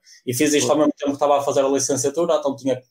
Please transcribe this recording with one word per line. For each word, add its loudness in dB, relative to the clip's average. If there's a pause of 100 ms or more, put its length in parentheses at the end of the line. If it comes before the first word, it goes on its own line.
(260)
E -2
fiz 0
isto 2
ao 2
mesmo 2
tempo -4
que -4
estava 2
a -2
fazer 0
a 0
licenciatura, 0
então -2
tinha -4
que -18